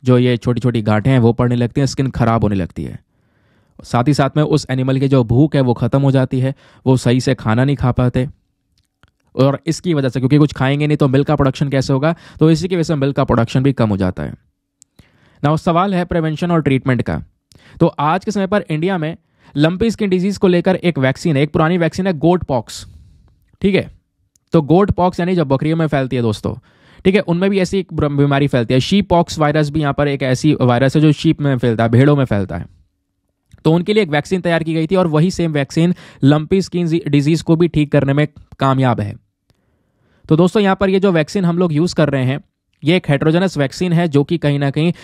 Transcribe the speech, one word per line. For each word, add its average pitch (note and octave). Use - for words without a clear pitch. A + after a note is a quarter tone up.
जो B2
ये B2
छोटी-छोटी A#2
गांठें G#2+
हैं C3+
वो A#2
पड़ने A#2+
लगती A#2+
हैं, C#3
स्किन C3
ख़राब A2+
होने G#2
लगती E2+
है। A#1
साथ A#2+
ही D3
साथ C3+
में D3+
उस D3+
एनिमल C3
की C3+
जो C3
भूख B2
है C#3+
वो B2
ख़त्म B2
हो C#3
जाती C3
है, C3+
वो C3
सही B2
से C3
खाना A2+
नहीं C#3
खा B2
पाते B2+
और C#3
इसकी E3
वजह C3+
से, B2+
क्योंकि C3
कुछ D3
खाएंगे C#3+
नहीं D3
तो D3
मिल्क C3+
का D3+
प्रोडक्शन C#3
कैसे C3+
होगा, D3
तो D#3
इसी E3
की F#3
वजह E3
से D#3
मिल्क C#3
का C#3
प्रोडक्शन A#2+
भी C3+
कम A#2
हो G2+
जाता F2+
है। A#1
Now D3+
सवाल F#3
है F3
प्रिवेंशन E3
और E3
ट्रीटमेंट B2+
का। D#2+
तो E3
आज D#3+
के A3
समय G3
पर G3+
इंडिया E3+
में D#3
लंपी F3
स्किन G#3
डिजीज F#3
को G3+
लेकर F3
एक E3+
वैक्सीन C3+
है, C3+
एक D3+
पुरानी E3+
वैक्सीन E3+
है F#3+
गोट E3+
पॉक्स, -
ठीक F#3+
है। D#3
तो E3
गोट F3+
पॉक्स F3+
यानी F3+
जो E3+
बकरियों D3
में D#3+
फैलती C3+
है A#2+
दोस्तों, -
ठीक F#3
है, G#3
उनमें F3
भी G3
ऐसी F#3
एक F3+
ब्र-, D#3
बीमारी C#3+
फैलती B2
है। C3
शीप G3
पॉक्स E3+
वायरस D3+
भी D#3
यहाँ C#3+
पर D3
एक C#3
ऐसी C3
वायरस B2+
है D3+
जो D3+
शीप D#3
में C#3
फैलता A2+
है, A2+
भेड़ों C#3
में C#3
फैलता G2
है। F2
तो D#3
उनके F3
लिए G#3+
एक F3
वैक्सीन D3
तैयार E3
की D#3+
गई D#3+
थी F#3
और F3+
वही D#3+
सेम E3+
वैक्सीन D#3+
लंपी D3+
स्किन F3
जी-, E3
डिजीज D3
को E3+
भी E3+
ठीक D3+
करने C#3
में D3
कामयाब C3
है। G2+
तो D#3
दोस्तों F#3
यहाँ F#3+
पर G3
ये F#3+
जो G3
वैक्सीन E3+
हम E3+
लोग F3+
यूज़ D#3+
कर D3+
रहे C3+
हैं C3
ये E3
एक F3+
हेटेरोजेनस D#3+
वैक्सीन E3+
है E3+
जो C#3+
कि E3+
कहीं C#3+
ना C#3
कहीं D#3+